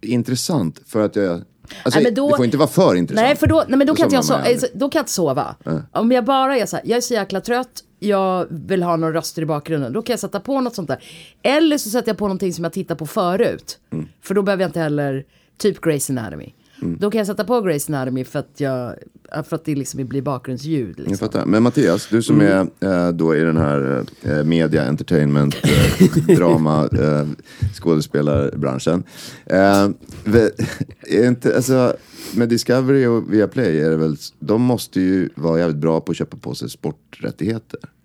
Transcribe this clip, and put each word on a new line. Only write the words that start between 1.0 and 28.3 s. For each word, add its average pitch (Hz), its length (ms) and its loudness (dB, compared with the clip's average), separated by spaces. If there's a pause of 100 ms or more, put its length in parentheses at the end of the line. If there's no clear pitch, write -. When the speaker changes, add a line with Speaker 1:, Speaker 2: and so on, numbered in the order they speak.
Speaker 1:
att 98 100 -2
jag... 98 160 0 (520)
Alltså, 123 160 2
Speaker 2:
Nej, - 40 4
men 240 100 2
då 277 160 0
Speaker 1:
det 294 60 4
får 254 100 2
inte 120 120 0
vara 139 100 4
för 165 280 4
intressant. 139 320 0
Speaker 2:
Nej, 285 80 2
för 302 120 0
då, - 80 4 (120)
nej, 262 100 0
men - 100 4
då 311 60 2
Speaker 1:
Då - 20 2
Speaker 2:
kan 330 100 2
inte 277 100 2
jag 254 100 2
Speaker 1:
somnar - 180 0
Speaker 2:
so-, - 40 -2
Speaker 1:
man 240 60 4
Speaker 2:
alltså, 247 200 -2
då 269 160 -2
kan 320 100 0
jag 269 40 -4
inte - 80 -8
sova. 139 520 -2
Speaker 1:
Ja. - 180 -4 (100)
Speaker 2:
Om 226 200 0
jag 247 140 2
bara 262 320 2
är 208 80 0
så 175 100 -8
här, - 120 -6
jag 226 100 0
är 247 40 0
så 247 120 -4
jäkla 196 280 -4
trött, 247 420 -6 (160)
jag 190 500 0
vill 175 340 -2
ha 170 120 0
några 160 180 0
röster 165 280 -6
i 160 40 -4
bakgrunden, 147 480 -4
då 220 80 -4
kan 233 120 -4
jag 214 60 -4
sätta 196 200 -6
på 269 220 -2
något 240 140 -4
sånt 170 120 -8
där. - 160 -6 (380)
Eller 302 360 4
så - 120 -6
sätter 226 200 -2
jag 214 80 -2
på 208 80 -2
någonting 190 280 -2
som 170 100 -8
jag 165 100 -4
tittar 180 220 -6
på 151 100 -8
förut. 180 760 -2 (120)
Speaker 1:
Mm. 160 140 -6 (160)
Speaker 2:
För - 140 -6
då 208 60 2
behöver 190 220 0
jag 175 60 -2
inte 165 100 -4
heller, 143 440 -2 (340)
typ 196 280 0
Grey's 147 260 0
Anatomy. 107 420 -8 (280)
Speaker 1:
Mm. 87 180 -4
Speaker 2:
Då 202 120 0
kan 220 60 -2
jag 208 100 0
sätta 208 160 -4
på 196 100 -2
Grey's 185 420 0
Anatomy 131 280 -4
för 135 160 -6
att - 180 -10
jag, 127 360 -4 (540)
för - 80 -6
att 160 100 -8
det 151 100 -2
liksom 135 300 -6
blir 131 160 -4
bakgrundsljud, 131 680 -4 (100)
liksom. - 140 -6
Speaker 1:
Jag 98 80 -4
fattar. - 260 -2
Men 107 180 4
Mattias, 113 480 2
du 113 100 2
som 127 200 4
Speaker 3:
Mm. 95 260 4 (120)
Speaker 1:
är, 90 280 0
eh, 87 60 0
då 80 220 2
i 73 40 2
den 80 180 2
här, 69 480 0 (180)
eh, 76 200 -2
media 80 440 2
entertainment, 73 760 0
eh, - 720 4
Speaker 3:
<laughs> - 20 -
Speaker 1:
drama, 80 480 4
eh, 73 420 0 (800)
skådespelarbranschen. 73 960 -2 (420)